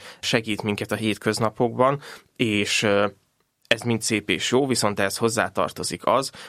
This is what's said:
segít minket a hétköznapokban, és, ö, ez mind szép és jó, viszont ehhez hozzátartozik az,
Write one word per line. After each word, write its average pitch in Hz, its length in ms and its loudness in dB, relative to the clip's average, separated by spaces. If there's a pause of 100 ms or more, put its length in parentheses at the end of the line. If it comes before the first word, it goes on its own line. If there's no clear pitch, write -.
(200)
segít 110 420 -2
minket 104 300 -2
a 107 40 0
hétköznapokban, 113 1040 0 (360)
és, 104 460 0
ö, 101 240 4 (600)
ez 113 140 2
mind 113 220 0
szép 104 280 0
és 85 200 0
jó, 135 160 4
viszont 107 340 0
ehhez 98 160 0
hozzátartozik 104 920 -2
az, 131 240 2 (180)